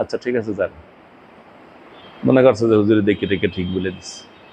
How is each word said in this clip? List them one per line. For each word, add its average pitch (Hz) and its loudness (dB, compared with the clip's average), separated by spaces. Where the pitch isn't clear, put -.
"আচ্ছা, 113 -6
ঠিক 123 -6
আছে, 110 -4
যান।" 92 -4
মনে 131 4
করছে 117 4
যে 113 4
হুজুরে 107 4
দেখে 101 0
দেখে 98 -2
ঠিক 92 -6
বলে 92 -4
দিচ্ছে। - -18